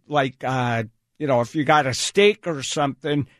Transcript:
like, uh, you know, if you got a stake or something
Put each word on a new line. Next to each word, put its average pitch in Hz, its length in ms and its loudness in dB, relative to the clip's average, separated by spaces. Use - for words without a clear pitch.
like, 135 360 -2
uh, 123 400 -2
you 151 100 -6
know, 123 140 2
if 117 140 -6
you 151 80 0
got 151 240 4
a 120 60 -2
stake - 540 2
or 147 160 -6
something 147 640 -2